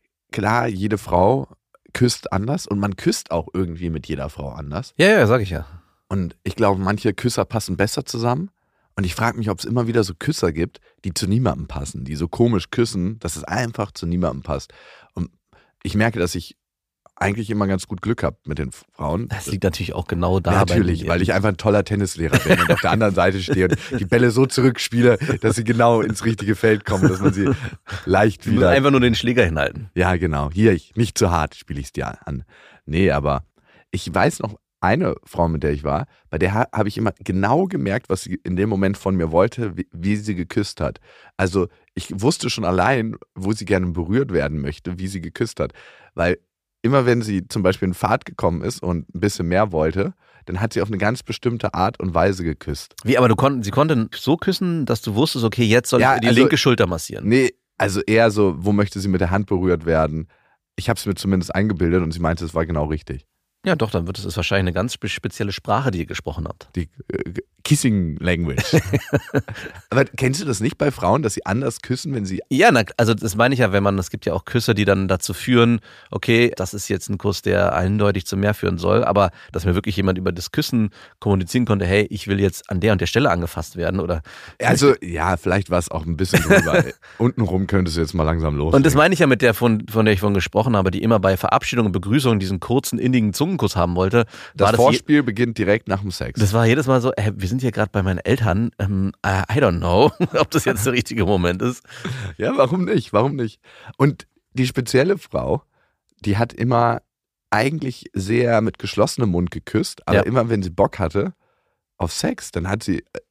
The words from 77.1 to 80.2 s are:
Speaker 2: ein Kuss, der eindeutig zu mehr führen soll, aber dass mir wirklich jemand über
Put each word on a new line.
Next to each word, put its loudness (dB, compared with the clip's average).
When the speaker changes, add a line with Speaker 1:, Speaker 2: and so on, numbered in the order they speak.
Speaker 2:
ein -4
Kuss, -4
der 2
eindeutig 0
zu -6
mehr 0
führen -2
soll, 2
aber 2
dass -6
mir 2
wirklich -2
jemand 0
über -2